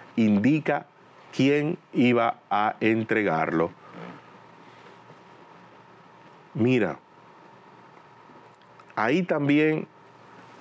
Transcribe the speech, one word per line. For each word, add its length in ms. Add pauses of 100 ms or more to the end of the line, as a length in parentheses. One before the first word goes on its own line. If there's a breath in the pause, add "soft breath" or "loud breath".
(160 loud breath)
indica 720 (480)
quién 420 (160)
iba 460 (100)
a 320
entregarlo. 920 (2750 loud breath)
Mira, 440 (2000)
ahí 300
también 640 (720)